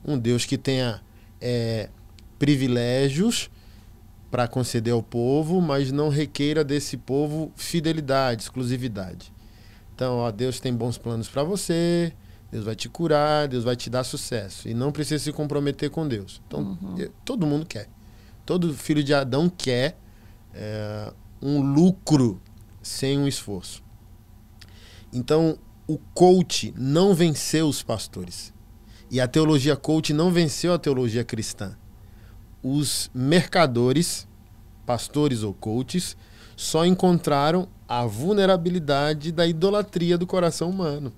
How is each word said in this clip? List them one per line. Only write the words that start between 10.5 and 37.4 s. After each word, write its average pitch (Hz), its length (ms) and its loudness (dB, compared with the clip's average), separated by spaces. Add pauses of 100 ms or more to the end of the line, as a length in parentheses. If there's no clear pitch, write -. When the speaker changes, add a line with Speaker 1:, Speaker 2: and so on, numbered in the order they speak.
Speaker 1:
tem 127 140 -2
bons 117 240 -2
planos 113 300 -6
pra 139 140 -4
você, 170 720 0 (380)
Deus 110 140 -6
vai 110 100 -4
te - 140 -10
curar, 151 600 2
Deus 127 160 -2
vai 123 120 0
te 123 140 -10
dar 127 140 -2
sucesso. - 640 -8
E 113 60 -4
não 131 180 0
precisa 147 300 -2
se 147 100 -4
comprometer 143 580 -2
com 160 160 -4
Deus. 104 400 -6
Então, 98 360 -6
Speaker 2:
Uhum. 180 160 -8
Speaker 1:
eu, - 140 -8 (120)
todo 226 220 -2
mundo 147 200 0
quer. 104 220 -12 (580)
Todo 175 280 0
filho 147 300 0
de 139 100 2
Adão 139 340 2
quer, 131 480 -2 (580)
é, 107 580 -10 (280)
um 143 200 0
lucro 139 800 4 (420)
sem 139 360 -2
um 139 100 2
esforço. - 540 -8 (1300)
Então, 151 460 2 (280)
o 156 120 -4 (160)
coach 180 640 4
não 160 380 4
venceu 156 540 2
os 131 140 -2
pastores. - 680 -10 (580)
E 127 100 0
a 127 80 2
teologia 151 480 4
coach 156 360 0
não 165 200 2
venceu 170 400 2
a 170 60 2
teologia 123 460 0
cristã. 107 520 -8 (880)
Os 135 520 -2
mercadores, 135 1120 2 (580)
pastores 123 580 0
ou 101 120 -4
coaches, 127 640 -4 (400)
só - 280 0
encontraram 175 840 2 (200)